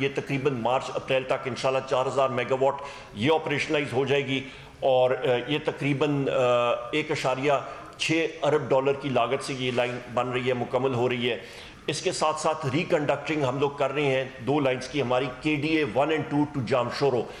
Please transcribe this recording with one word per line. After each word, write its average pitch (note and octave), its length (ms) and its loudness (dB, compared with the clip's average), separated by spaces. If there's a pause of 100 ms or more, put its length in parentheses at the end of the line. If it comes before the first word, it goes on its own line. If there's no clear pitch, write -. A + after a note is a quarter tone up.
ये C#3 80 0
तकरीबन C#3 440 -2
मार्च B2 360 0
अप्रैल - 340 -2
तक C3 240 -2
इंशाल्लाह C3 340 0
चार C3 260 0
हज़ार C3 220 2
मेगावाट B2+ 480 2 (380)
ये A2 140 2
operationalize D3 640 0
हो C3+ 120 2
जाएगी C3+ 380 0 (400)
और, B2+ 300 6
अ, B2 380 0
ये D3+ 80 0
तकरीबन, C#3+ 640 0
अ, A#2+ 720 2
एक D3+ 160 -2
अशारिया C3+ 560 0 (320)
छः D#3+ 300 2 (140)
अरब D3 260 2
dollar C#3 240 4
की C#3 160 -4
लागत B2 320 2
से D3 120 -6
ये B2+ 180 -2
line B2 300 -2 (120)
बन B2 140 0
रही B2 200 -2
है, B2+ 60 2
मुकम्मल B2+ 400 0
हो A#2+ 140 2
रही B2 200 0
है। A#2 140 -2 (480)
इसके D#3 220 -2
साथ D#3 220 0
साथ D#3 320 -2
रिकंडक्टिंग D3 800 0
हम C3 160 0
लोग C#3 180 0
कर C3+ 140 0
रहे D3 140 0
हैं C3 400 -2
दो C#3+ 140 2
lines C3 280 0
की, D3 120 -4
हमारी B2+ 280 2
केडीए D3+ 560 0
वन D3 240 0
and D#3 240 -2
two D3 160 2 (100)
to A#2+ 100 -4
Jamshoro। B2 640 0 (100)